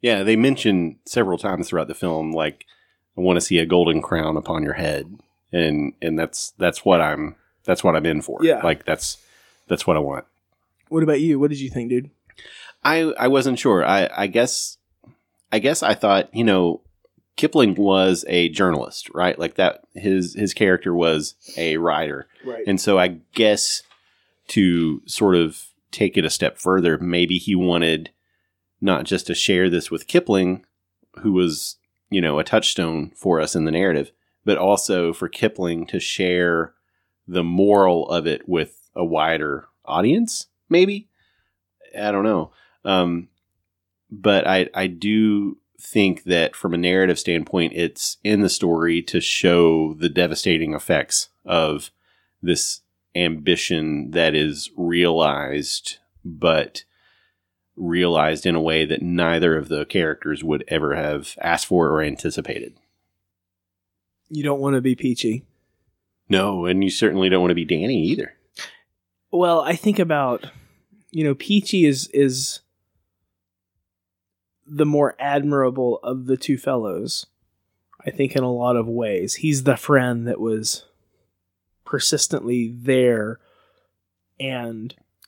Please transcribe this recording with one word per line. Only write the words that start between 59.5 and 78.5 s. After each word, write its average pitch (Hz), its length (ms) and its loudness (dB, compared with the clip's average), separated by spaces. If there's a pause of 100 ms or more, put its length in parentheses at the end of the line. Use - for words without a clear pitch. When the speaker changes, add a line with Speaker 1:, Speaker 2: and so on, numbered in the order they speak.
Speaker 1:
of 73 120 -4
the 73 180 -4
characters 78 580 -4
would 73 240 -2
ever 76 260 0
have 73 460 -6
asked 82 260 -2
for 85 220 2
or 78 140 0
anticipated. - 720 -8 (1500)
Speaker 2:
You 151 140 -8
don't 143 180 -2
wanna 139 200 0
be 127 140 0
Peachy. 123 500 -2 (840)
Speaker 1:
No, 95 360 2
and 92 180 2
you 95 80 2
certainly 95 380 2
don't 92 140 4
wanna 90 120 4
be 85 100 -2
Danny 90 400 0
either. - 300 -4 (960)
Speaker 2:
Well, 170 300 2
I 151 140 -2
think 202 240 0
about, 143 480 0 (640)
you 160 140 -2
know, 139 100 2
Peachy 202 520 2
is, 135 220 0
is 135 520 0 (2000)
the 147 200 0
more 147 320 2
admirable 135 840 0
of 127 240 -6
the 131 100 0
two 135 200 -2
fellows, 110 720 -4 (800)
I 120 40 -6
think, 135 260 -4
in 127 60 0
a 127 100 -2